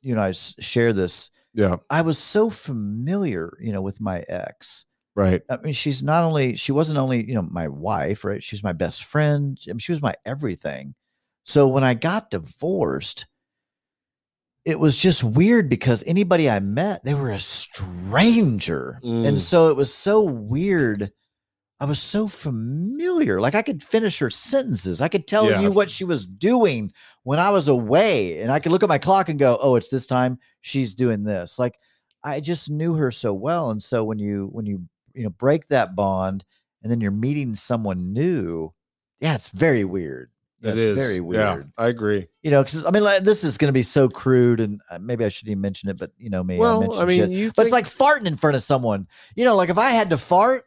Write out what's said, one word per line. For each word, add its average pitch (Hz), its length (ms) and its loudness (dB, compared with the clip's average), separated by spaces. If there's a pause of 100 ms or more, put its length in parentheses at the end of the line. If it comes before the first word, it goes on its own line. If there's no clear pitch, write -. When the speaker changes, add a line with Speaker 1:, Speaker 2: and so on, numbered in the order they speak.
Speaker 1:
you 131 120 -4
and 110 80 0
I 98 80 0
s-, - 300 -8
share 117 340 2
this, 92 360 -2 (240)
Speaker 2:
Yeah. 98 240 2 (120)
Speaker 1:
I 156 120 2
was 160 180 0
so 214 320 2
familiar, 117 1080 -4
you 110 120 -6
know, 98 100 -4
with 95 200 -6
my 95 260 -4
ex. - 580 -10 (300)
Speaker 2:
Right. 95 340 4
Speaker 1:
I 127 80 -2
mean, 156 160 -4
she's 135 300 -2
not 156 200 2
only, 147 340 0
she - 160 -4
wasn't 151 260 0
only, 127 260 0
you 123 100 -6
know, 107 60 0
my 85 280 -4
wife, 80 560 -4
right? 101 180 -6
She's 101 180 -10
my 98 120 -4
best 82 320 -4
friend. 147 520 0 (100)
I - 40 -10
mean, 113 80 -8
she - 140 -6
was 151 80 -4
my 110 120 -2 (120)
everything. 85 680 -8 (520)
So 139 240 4
when 135 160 2
I 127 80 4
got 165 360 -4
divorced, 104 960 -4 (1400)
it 156 140 -2
was 151 180 4
just 185 260 4
weird 170 460 4
because 120 360 2
anybody 175 440 2
I 104 100 2
met, 131 460 -2
they 139 80 0
were 139 160 -2
a 101 100 -4
stranger. 95 1600 0
Speaker 2:
Mm. 117 240 0
Speaker 1:
And 107 140 2
so 165 280 6
it 147 80 4
was 135 160 0
so 214 300 2
weird. 123 880 0 (680)
I 139 60 -4
was 143 160 -2
so 214 260 -2
familiar. 170 1120 -2
Like, 110 160 2
I 220 60 2
could 208 220 -6
finish 220 360 0
her 127 100 -2
sentences. 113 720 -2
I 151 60 0
could 185 200 -2
tell 220 220 4
Speaker 2:
Yeah. 202 120 2
Speaker 1:
you 202 100 2
what 196 200 2
she - 120 -8
was 156 220 -2
doing 139 680 2 (320)
when 139 160 0
I 190 120 4
was 175 160 2
away. 123 760 2
And 117 100 -2
I 147 80 2
could 160 120 0
look 185 120 4
at 196 60 2
my 151 80 4
clock 190 320 2
and 151 100 -4
go, 131 220 6
"Oh, 131 140 4
it's 113 140 0
this 131 180 -4
time. 127 320 0 (220)
She's 123 340 -4
doing 113 280 0
this." 98 360 -6
Like, 123 180 -2 (460)
I 143 160 -8
just 151 300 -6
knew 160 260 -2
her 143 160 -2
so 113 220 -4
well. 139 360 -4
And 107 140 -6
so 113 200 -2
when 107 160 -4
you, 101 320 -4
when 113 140 -10
you, 98 220 -8 (260)
you 123 100 -10
know, 107 60 -4
break 139 380 0
that 104 280 0
bond 95 480 -2 (380)
and 110 100 -6
then 120 100 -2
you're 101 100 0
meeting 123 440 -2
someone 98 580 -4
new, 95 600 -2 (460)
yeah, 151 160 -2
it's - 140 -8
very 117 360 2
weird. 73 460 -8 (340)
Speaker 2:
It 110 100 -2
Speaker 1:
That's - 40 0
Speaker 2:
is. 107 180 2
Speaker 1:
very 101 180 0 (220)
Speaker 2:
Yeah, 104 180 2
Speaker 1:
weird. 71 220 -14
Speaker 2:
I 117 120 0
agree. 104 380 -2 (140)
Speaker 1:
You 156 100 -4
know, 139 120 6
'cause, 151 220 -4
I 165 60 2
mean, 208 120 4
like, 196 200 4
this 208 200 4
is 151 140 0
gonna 143 140 4
be 131 120 4
so 135 260 4
crude, 123 500 4
and, 104 300 -4
uh, 87 100 -12
maybe 117 240 -4
I 107 60 2
shouldn't 107 220 -10
even 98 100 -2
mention 98 280 -6
it, 92 100 -6
but, - 180 -10
you 117 140 -16
know 92 120 -2
me, 90 120 -2
I - 40 -2
Speaker 2:
Well, 220 220 4
Speaker 1:
mention - 200 -2
Speaker 2:
I 175 40 2
mean, 180 140 4
Speaker 1:
shit. 180 120 2
Speaker 2:
you 208 240 -2
Speaker 1:
But 226 120 4
it's 233 40 2
Speaker 2:
think - 0 -
Speaker 1:
like 240 140 2 (360)
farting 208 40 -6
in 165 100 -2
front 147 200 0
of 127 80 -2
someone. 113 440 0 (280)
You 240 100 0
know, 226 100 6
like, 180 140 2
if 180 80 0
I 247 140 4
had 220 180 2
to 160 80 2
fart 220 500 2